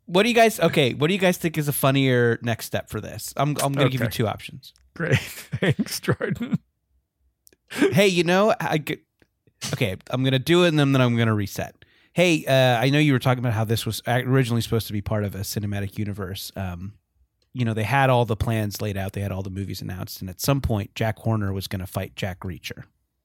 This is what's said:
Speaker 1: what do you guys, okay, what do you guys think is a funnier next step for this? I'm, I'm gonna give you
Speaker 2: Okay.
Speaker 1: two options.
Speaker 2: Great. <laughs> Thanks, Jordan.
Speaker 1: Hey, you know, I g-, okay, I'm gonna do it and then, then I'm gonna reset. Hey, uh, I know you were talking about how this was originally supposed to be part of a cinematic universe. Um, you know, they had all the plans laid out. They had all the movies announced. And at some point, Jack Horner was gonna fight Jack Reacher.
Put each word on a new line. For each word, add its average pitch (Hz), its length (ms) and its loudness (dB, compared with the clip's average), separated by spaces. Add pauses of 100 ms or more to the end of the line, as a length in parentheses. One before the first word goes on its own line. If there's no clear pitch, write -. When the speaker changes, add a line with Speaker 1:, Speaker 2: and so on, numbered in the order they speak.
Speaker 1:
what 185 200 2
do 240 40 4
you 240 60 2
guys, 226 260 6
okay, 165 320 4
what 139 160 0
do 190 60 2
you 202 40 0
guys 180 200 2
think 160 180 -2
is 147 120 0
a 143 40 -2
funnier 131 720 4
next 117 240 -4
step - 240 -6
for 107 100 -8
this? - 380 -12
I'm, 143 240 0
I'm 139 100 0
gonna 139 160 2
give 131 140 -2
you 117 40 0
Speaker 2:
Okay. 110 100 -6
Speaker 1:
two 110 120 0
options. - 460 -12 (200)
Speaker 2:
Great. 160 240 0
<laughs> - 0 -
Thanks, - 800 -4
Jordan. - 580 -4 (1120)
Speaker 1:
Hey, - 380 4
you 175 160 2
know, 190 360 4
I 160 180 -2
g-, - 200 -6 (720)
okay, 98 240 -2 (140)
I'm 127 140 -2
gonna 131 140 2
do 170 260 4
it 175 40 6
and 151 100 2
then, 139 140 4
then 131 80 4
I'm 120 160 4
gonna 113 180 2
reset. - 500 -6 (280)
Hey, 170 340 4
uh, 127 340 4
I 135 100 2
know 143 80 4
you 151 140 4
were 127 60 4
talking 127 220 2
about 120 140 -2
how 113 100 0
this 110 220 -2
was 110 200 -6
originally 123 560 2
supposed 113 260 -2
to - 40 -10
be 104 80 -4
part 107 240 -2
of 92 100 -6
a 95 60 -10
cinematic 101 580 -6
universe. 98 580 -8
Um, 92 380 -8 (580)
you 127 120 -2
know, 113 100 -2
they 107 100 -2
had 135 260 2
all 123 140 4
the 110 120 -2
plans 110 440 -2
laid 104 160 -4
out. 95 180 -4
They 101 60 -6
had 98 120 -4
all 95 100 -6
the 98 80 -8
movies 95 320 -8
announced. 101 380 -10
And 95 100 -10
at - 100 -16
some 139 200 0
point, 104 340 -2
Jack 107 240 -4
Horner 104 340 -2
was 98 140 -6
gonna 92 200 -8
fight - 300 -8
Jack 92 240 -8
Reacher. - 440 -12 (400)